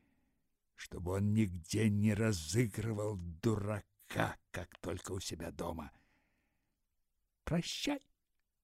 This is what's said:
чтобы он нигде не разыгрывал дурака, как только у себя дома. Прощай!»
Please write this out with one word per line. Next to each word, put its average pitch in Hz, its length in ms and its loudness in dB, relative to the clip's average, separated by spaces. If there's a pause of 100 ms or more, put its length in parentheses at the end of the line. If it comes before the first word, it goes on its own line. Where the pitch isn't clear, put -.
(760)
чтобы 90 380 -6
он 104 200 4
нигде 104 560 2
не 104 240 6
разыгрывал 107 1040 0
дурака, 101 1200 -2 (140)
как - 260 -8
только 90 340 -6
у 95 80 -2
себя 82 320 -6
дома. 82 400 -6 (1500)
Прощай!» 269 560 0 (640)